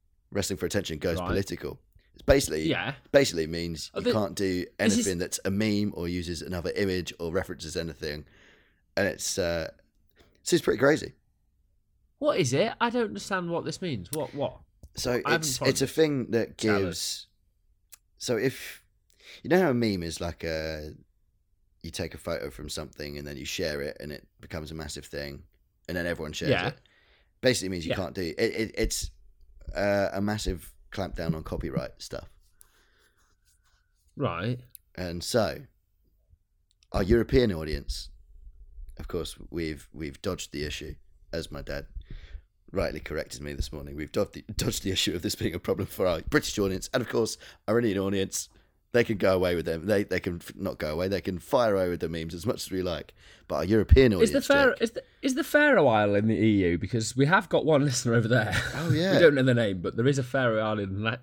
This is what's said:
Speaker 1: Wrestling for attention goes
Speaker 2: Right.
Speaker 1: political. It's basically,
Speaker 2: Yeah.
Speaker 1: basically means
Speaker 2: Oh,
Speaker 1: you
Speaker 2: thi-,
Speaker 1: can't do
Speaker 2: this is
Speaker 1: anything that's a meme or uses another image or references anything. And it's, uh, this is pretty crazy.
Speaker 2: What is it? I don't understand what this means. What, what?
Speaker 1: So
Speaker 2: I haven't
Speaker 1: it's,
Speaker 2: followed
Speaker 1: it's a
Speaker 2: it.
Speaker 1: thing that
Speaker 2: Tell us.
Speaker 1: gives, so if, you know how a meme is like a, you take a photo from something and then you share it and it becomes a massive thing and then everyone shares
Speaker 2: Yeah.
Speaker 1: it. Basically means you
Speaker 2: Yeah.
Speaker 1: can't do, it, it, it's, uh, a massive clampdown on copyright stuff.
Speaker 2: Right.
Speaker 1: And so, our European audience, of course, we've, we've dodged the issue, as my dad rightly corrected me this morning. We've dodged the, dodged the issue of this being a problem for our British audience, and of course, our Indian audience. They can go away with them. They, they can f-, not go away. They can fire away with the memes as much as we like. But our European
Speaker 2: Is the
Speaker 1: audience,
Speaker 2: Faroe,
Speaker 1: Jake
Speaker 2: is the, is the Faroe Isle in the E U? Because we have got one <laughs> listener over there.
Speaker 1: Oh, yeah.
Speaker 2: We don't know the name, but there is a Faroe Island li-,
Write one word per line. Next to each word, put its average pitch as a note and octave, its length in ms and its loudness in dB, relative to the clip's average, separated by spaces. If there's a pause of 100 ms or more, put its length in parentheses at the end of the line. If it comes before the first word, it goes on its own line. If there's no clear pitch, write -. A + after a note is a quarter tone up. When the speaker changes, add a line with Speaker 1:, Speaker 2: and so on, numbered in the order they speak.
(320)
Speaker 1:
Wrestling G2 260 -2
for - 80 -4
attention E2+ 320 -4
goes E2+ 220 -2
Speaker 2:
Right. F2 80 -4
Speaker 1:
political. F2+ 520 -4 (340)
It's - 100 -20
basically, C3+ 460 2
Speaker 2:
Yeah. G#2 240 -2 (180)
Speaker 1:
basically F2+ 360 4
means E2+ 460 -6
Speaker 2:
Oh, - 60 -6
Speaker 1:
you G2 60 -6
Speaker 2:
thi-, B3 60 2
Speaker 1:
can't G#2+ 240 0
do F#2 300 0 (120)
Speaker 2:
this G#2+ 160 4
is A#3+ 120 2
Speaker 1:
anything F2+ 140 0
that's - 260 -4
a F#2+ 60 0
meme G#2 440 0
or F2 120 -6
uses F2 340 -4
another E2 300 -4
image F#2 480 -2
or E2 120 -4
references E2+ 440 -6
anything. D2+ 500 -6 (720)
And G2+ 100 4
it's, - 300 -4
uh, E2+ 340 -2 (720)
this - 100 0
is E3+ 80 4
pretty - 180 0
crazy. C#3 340 2 (1040)
Speaker 2:
What C#4+ 200 2
is B2+ 140 2
it? F#3+ 260 2
I A#3 100 2
don't A#3+ 200 0
understand G3 400 -4
what E3+ 160 -2
this - 160 -6
means. A#2+ 320 -4
What, D#3 200 -4
what? C3+ 260 -4 (360)
Speaker 1:
So B2 300 0
Speaker 2:
I C#3+ 60 0
haven't D#3+ 160 2
Speaker 1:
it's, C3 100 -2
Speaker 2:
followed C3 140 2
Speaker 1:
it's C3+ 100 -2
a C3+ 40 4
Speaker 2:
it. - 40 2
Speaker 1:
thing D3 420 2
that A2 260 0
Speaker 2:
Tell G#2+ 200 2
us. G2 60 2
Speaker 1:
gives, - 440 -6 (880)
so A#2+ 200 -2
if, - 440 -2 (600)
you - 60 -6
know E3+ 120 6
how E3 100 4
a - 20 2
meme A2 280 2
is E2 200 -6
like E2+ 240 -6
a, D#2 480 -4 (920)
you E2 80 -10
take E2 220 -6
a D#2 40 -14
photo - 320 -6
from D2 200 -12
something D2 480 -10
and D2 100 -10
then C#2+ 80 -10
you C2+ 100 -12
share D2+ 360 -4
it D2 180 -8
and D2 140 -12
it - 120 -16 (140)
becomes D#2+ 320 -10
a - 40 -10
massive D2+ 300 -10
thing C#2+ 380 -10 (460)
and F2 80 -4
then F2 100 -2
everyone D#2+ 240 -4
shares E2 200 -2
Speaker 2:
Yeah. F#2+ 180 2
Speaker 1:
it. D3+ 60 -6 (680)
Basically A#2+ 280 2
means F2 160 -4
you E2+ 40 -2
Speaker 2:
Yeah. G2+ 80 -2
Speaker 1:
can't F2 180 -6
do, F#2+ 60 -4 (160)
it, - 20 -
it, G#2+ 380 0
it's, - 340 -2 (640)
uh, G2+ 380 2
a G2 80 -4
massive G#2 500 -4 (200)
clampdown E2+ 440 -4
on D#2+ 80 -8
copyright C2 580 -6
stuff. - 280 -12 (1900)
Speaker 2:
Right. A2 440 -2 (360)
Speaker 1:
And F2 280 -6
so, G2 360 0 (1300)
our G2+ 120 0
European A#2 480 4
audience, D#2 580 -6 (880)
of - 100 -10
course, - 280 -6 (140)
we've, D#2 420 -6
we've D2 300 -12
dodged F2+ 320 -6
the C#2+ 100 -6
issue, D2+ 320 -8 (380)
as E2 180 -6
my C#2+ 100 -10
dad C#2+ 260 -8 (840)
rightly D#2 300 -2
corrected D2+ 400 -8
me C#2+ 120 -8
this C#2 200 -6
morning. C#2+ 220 -12
We've D2 160 -8
dodged G2+ 220 -2
the, - 120 -14 (100)
dodged - 280 -4
the G2 80 -2
issue F#2 240 -2
of F2 60 -6
this G#2 140 -2
being G#2 180 -4
a F2+ 60 -6
problem F#2+ 280 -2
for G2 200 -2
our E2 140 0
British - 380 -2
audience, G2 340 -2
and C3 80 0
of A2 80 -8
course, A#2 280 0 (300)
our A2 120 2
Indian G#2 200 2
audience. G2 500 -2 (440)
They A#2+ 100 6
can A2 140 -2
go F#2+ 180 4
away F2+ 200 4
with D#2+ 100 0
them. E2 220 -2
They, G#2 180 4
they F#2 160 -2
can F2 140 -4
f-, - 200 -12
not F#2 220 -4
go D2+ 160 -4
away. F2 160 -2
They F#2+ 100 0
can F#2 180 -4
fire A2+ 380 2
away F#2 140 2
with E2+ 100 -2
the E2+ 80 -2
memes E2 260 -6
as F2 120 -10
much - 220 -2
as - 40 -18
we F#2 100 -2
like. E2+ 320 -4 (360)
But F2 60 -2
our D2 100 0
European A2 480 8
Speaker 2:
Is - 180 4
the C#4 60 2
Speaker 1:
audience, - 100 0
Speaker 2:
Faroe, C#4 280 6
Speaker 1:
Jake - 80 -10
Speaker 2:
is A3+ 80 -2
the, - 120 -10 (180)
is C4+ 140 0
the D4 80 0
Faroe C#4+ 420 6
Isle G#2+ 300 6
in G#2 140 4
the A2 60 4
E G#2+ 140 6 (200)
U? E2+ 80 4
Because G#2+ 360 -2
we C3+ 120 4
have F#3 240 4
got - 160 2
one D3 200 6
<laughs> - 0 -
listener B2 280 2
over A2+ 160 4
there. G#2+ 240 4 (220)
Speaker 1:
Oh, D#3 180 0
yeah. F3 220 2
Speaker 2:
We - 40 6
don't D#3 160 8
know C3 80 4
the C3 100 6
name, G#2 280 2
but E2+ 160 -4
there A#2 100 2
is C#3 100 2
a C3+ 60 -2
Faroe B2 420 0
Island G#2 380 -2
li-, A2 200 -2